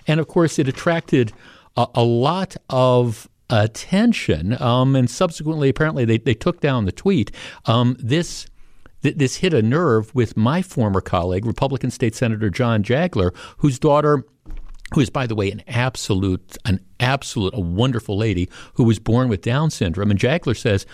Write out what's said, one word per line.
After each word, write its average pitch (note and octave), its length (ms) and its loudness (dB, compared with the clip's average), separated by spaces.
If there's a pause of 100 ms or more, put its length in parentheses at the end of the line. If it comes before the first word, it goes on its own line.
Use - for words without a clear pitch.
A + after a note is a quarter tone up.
And D#3 120 2
of D3 80 -2
course, E3+ 300 0
it C#3 100 2
attracted D3 640 0 (440)
a, B2 180 2
a A#2+ 80 4
lot C3 540 0 (120)
of B2 600 2 (200)
attention, A2+ 1120 0
um, B2+ 320 2
and B2+ 160 2
subsequently, D#3 600 -2
apparently, D3+ 340 0
they, A2+ 140 2
they A#2 160 0
took - 260 -2
down B2+ 240 0
the F#2 80 0
tweet. F#3+ 400 0 (320)
Um, B2 340 2
this, D3+ 480 -4 (580)
th-, D3 120 0
this C3+ 220 0
hit F3+ 160 0
a B2 80 4
nerve A2+ 520 2
with A#2+ 220 0
my C3+ 260 2
former G#2 380 0
colleague, F#2 460 -2
Republican C3 440 -2
State A#2 240 -2
Senator A2 360 -2
John A2+ 340 0
Jagler, A#2 500 0 (260)
whose C#3 200 2
daughter, D3 460 2 (680)
who E3 60 2
is, C#3 100 2
by C3+ 160 -4
the A2+ 80 -4
way, G2+ 160 0
an G2+ 160 -8
absolute, G2+ 1000 -2
an F#2+ 160 0 (180)
absolute, B2 540 -2
a G#2+ 80 -6
wonderful G#2 560 -2
lady G2+ 320 0 (240)
who C#3 100 2
was A2+ 160 4
born B2 300 0
with G2+ 120 -2
Down C#3+ 280 0
syndrome. G2+ 420 -2
And G2 80 2
Jagler C3 380 0
says, G2+ 360 0